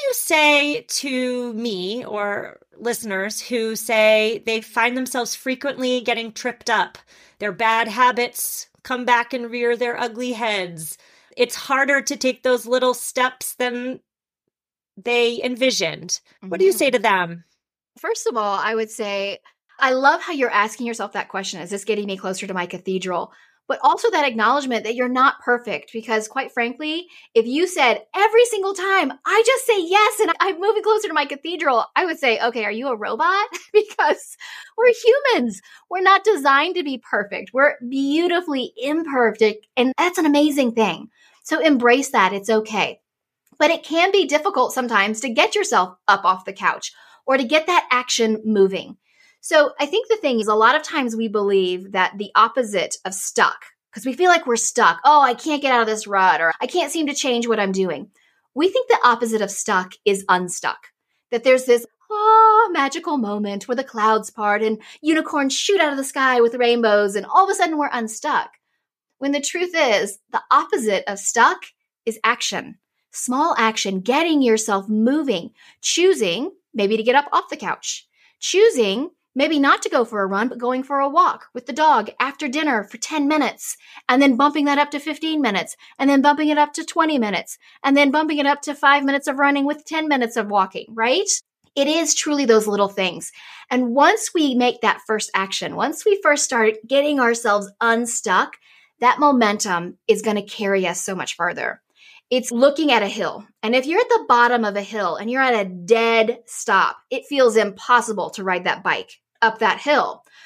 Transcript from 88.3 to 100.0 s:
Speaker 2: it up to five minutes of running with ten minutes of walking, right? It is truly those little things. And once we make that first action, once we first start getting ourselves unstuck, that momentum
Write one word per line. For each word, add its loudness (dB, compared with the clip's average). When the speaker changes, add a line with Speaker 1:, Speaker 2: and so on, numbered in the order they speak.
Speaker 2:
it 0
up 0
to -8
five 4
minutes 0
of -4
running 2
with -4
ten -4
minutes 0
of -4
walking, -2
right? 0
It 2
is 0
truly 0
those 4
little 0
things. -6
And 0
once 4
we 0
make 0
that 0
first -4
action, -4
once -4
we 2
first 2
start 0
getting 2
ourselves 0
unstuck, 0
that 2
momentum 0